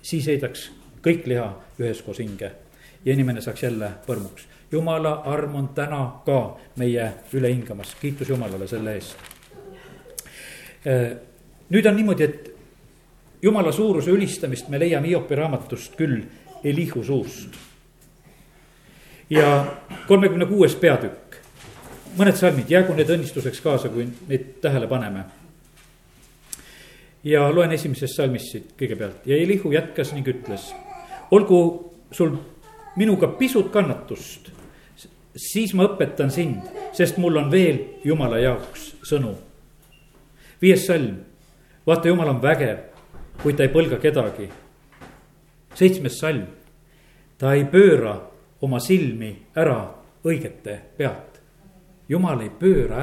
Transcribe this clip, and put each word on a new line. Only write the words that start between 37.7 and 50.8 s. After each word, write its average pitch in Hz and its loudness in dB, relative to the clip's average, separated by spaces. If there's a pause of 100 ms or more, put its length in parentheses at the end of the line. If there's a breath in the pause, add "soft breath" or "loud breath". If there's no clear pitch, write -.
Jumala 139 0
jaoks - -4 (120)
sõnu." 123 -2 (1300 soft breath)
Viies 180 6
salm. 123 -2 (680 soft breath)
Vaata, 165 4
Jumal 170 2
on 123 -2
vägev, 131 2 (640)
kuid 147 0
ta 147 4
ei 135 2
põlga 156 2
kedagi. 110 0 (1200)
Seitsmes 185 2
salm. 151 -2 (960 soft breath)
Ta 135 2
ei 143 4
pööra 151 6 (440)
oma 131 -2
silmi 113 0 (240)
ära 147 2 (480)
õigete 135 -6 (220)